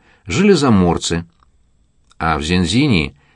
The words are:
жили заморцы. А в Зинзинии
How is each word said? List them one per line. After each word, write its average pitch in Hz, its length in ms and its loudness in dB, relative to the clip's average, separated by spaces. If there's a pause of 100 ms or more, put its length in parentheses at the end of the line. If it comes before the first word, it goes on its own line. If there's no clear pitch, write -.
(260)
жили 175 260 2
заморцы. 90 720 0 (920)
А 80 200 -2
в 71 40 -4
Зинзинии 90 760 0 (200)